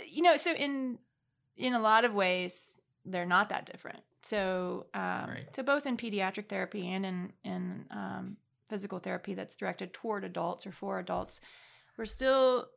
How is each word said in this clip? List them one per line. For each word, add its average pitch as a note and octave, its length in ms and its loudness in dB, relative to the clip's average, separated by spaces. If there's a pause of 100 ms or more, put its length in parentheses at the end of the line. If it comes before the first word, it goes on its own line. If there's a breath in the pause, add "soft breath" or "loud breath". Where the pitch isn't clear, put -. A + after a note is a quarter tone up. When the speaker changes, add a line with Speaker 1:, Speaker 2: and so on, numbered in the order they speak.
Speaker 1:
you D4 140 -4
know, E4 160 10
so E4+ 160 2
in, C4+ 440 -2 (600)
in B3+ 160 0
a A#3 60 4
lot A3 260 8
of A3+ 80 4
ways, F3+ 640 0 (240)
they're F3+ 220 -2
not F#3 240 6
that - 200 -4
different. - 300 -14 (220)
So, F#3 720 -2
um, G3 80 -4 (300)
Speaker 2:
Right. - 220 -10
Speaker 1:
so C4 100 -4
both C#4+ 240 2
in B3 100 0
pediatric G3+ 500 -2
therapy F#3+ 400 -4
and F#3+ 180 -2
in, F#3 280 -4 (100)
in, F3+ 480 -6
um, F#3+ 460 -8 (320)
physical G3 300 -6
therapy F3+ 340 -6
that's F3+ 240 -10
directed F#3 340 -6
toward G#3 320 -6
adults F3+ 420 -4
or G3 60 -12
for F#3+ 280 -6
adults, F3+ 420 -6 (560 loud breath)
we're A3 80 -6
still C4 720 4